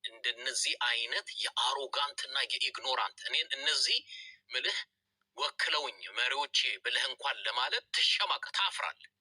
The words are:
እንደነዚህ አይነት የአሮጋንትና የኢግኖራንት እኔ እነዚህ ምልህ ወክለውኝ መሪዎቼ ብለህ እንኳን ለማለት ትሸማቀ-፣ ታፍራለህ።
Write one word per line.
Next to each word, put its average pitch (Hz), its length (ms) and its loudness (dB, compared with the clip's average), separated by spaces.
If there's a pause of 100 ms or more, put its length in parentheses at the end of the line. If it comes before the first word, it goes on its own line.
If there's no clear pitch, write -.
እንደነዚህ 123 760 -2
አይነት 117 460 0 (100)
የአሮጋንትና - 960 -2 (120)
የኢግኖራንት 127 720 -2
እኔ 135 140 -2 (160)
እነዚህ 151 460 2 (520)
ምልህ - 280 0 (580)
ወክለውኝ - 640 0 (120)
መሪዎቼ 127 460 2 (200)
ብለህ 120 280 0
እንኳን 135 340 -2
ለማለት - 500 0
ትሸማቀ-፣ - 640 4
ታፍራለህ። - 580 -2 (100)